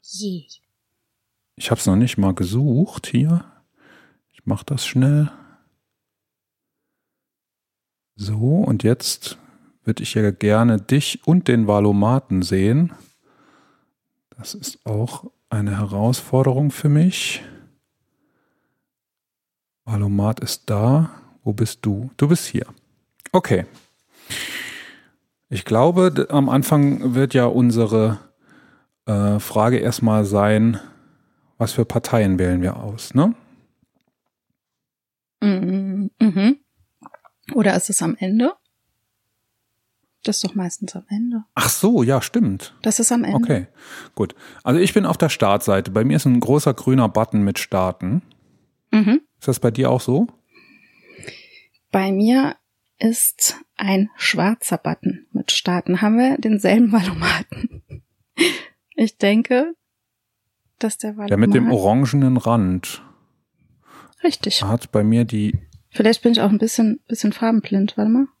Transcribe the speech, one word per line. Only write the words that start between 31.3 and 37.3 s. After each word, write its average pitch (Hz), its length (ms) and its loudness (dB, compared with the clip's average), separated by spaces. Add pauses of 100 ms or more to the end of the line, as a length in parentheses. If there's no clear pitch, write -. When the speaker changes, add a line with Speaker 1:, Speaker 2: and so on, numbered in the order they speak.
Speaker 2:
was 113 160 -2
für 117 120 0
Parteien 107 520 0
wählen 90 240 0
wir 90 160 -4
aus, 107 380 -10
ne? 180 180 2 (2000)
Speaker 1:
Mhm, 196 800 -2
mhm. 214 400 2 (960)